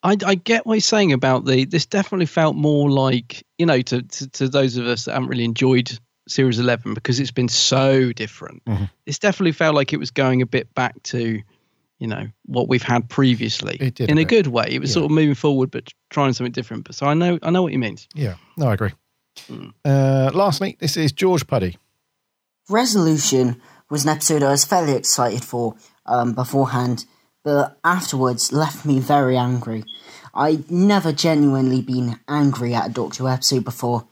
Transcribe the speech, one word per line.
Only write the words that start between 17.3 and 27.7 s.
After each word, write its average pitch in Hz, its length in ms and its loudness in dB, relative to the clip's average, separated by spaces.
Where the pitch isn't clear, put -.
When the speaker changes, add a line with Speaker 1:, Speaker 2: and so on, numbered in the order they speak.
Speaker 1:
I 165 60 -2
know 180 120 2
what 165 120 -2
you 139 60 -2
mean. 113 180 -6
Speaker 2:
Yeah, 123 220 -4
no, 151 100 0
I 110 60 2
agree. 98 180 -2
Speaker 1:
Mm. - 240 -14
Speaker 2:
Uh, 135 480 2
lastly, 190 460 0
this - 180 -4
is 156 140 0
George 185 360 0
Puddy. 92 300 -2
Speaker 3:
Resolution 160 920 2
was 147 140 -4
an 151 60 2
episode 151 340 0
I 139 80 4
was 139 140 2
fairly 170 280 2
excited 120 500 0
for, 117 320 -4
um, 120 280 0
beforehand, 123 720 -2
but 143 400 0